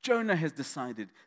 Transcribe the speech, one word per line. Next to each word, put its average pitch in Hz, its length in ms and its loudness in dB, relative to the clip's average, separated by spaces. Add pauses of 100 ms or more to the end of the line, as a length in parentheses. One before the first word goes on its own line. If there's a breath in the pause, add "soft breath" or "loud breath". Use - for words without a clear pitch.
Jonah 226 340 2
has 160 160 2
decided 123 600 -6 (160 soft breath)